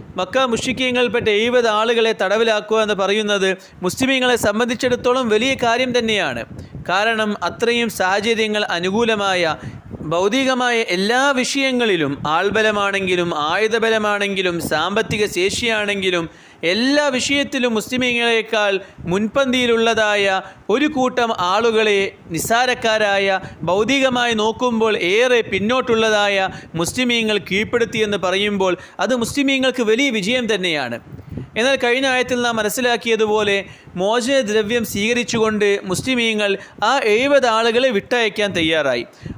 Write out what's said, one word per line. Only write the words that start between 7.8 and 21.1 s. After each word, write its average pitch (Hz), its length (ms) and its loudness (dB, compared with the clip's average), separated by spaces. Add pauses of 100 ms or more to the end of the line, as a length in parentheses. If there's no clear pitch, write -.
സാഹചര്യങ്ങൾ 208 760 0
അനുകൂലമായ, 190 920 0 (460)
ഭൗതികമായ 240 800 0
എല്ലാ 226 500 0
വിഷയങ്ങളിലും, 240 960 0
ആൾബലമാണെങ്കിലും 196 1120 0
ആയുധബലമാണെങ്കിലും 202 1200 0
സാമ്പത്തിക 196 720 -2
ശേഷിയാണെങ്കിലും 196 960 -2 (340)
എല്ലാ 254 440 2
വിഷയത്തിലും 262 680 -2
മുസ്ലിമീങ്ങളെക്കാൾ 226 1040 0 (200)
മുൻപന്തിയിലുള്ളതായ 220 1400 0 (280)
ഒരു 262 180 2
കൂട്ടം 254 420 0 (100)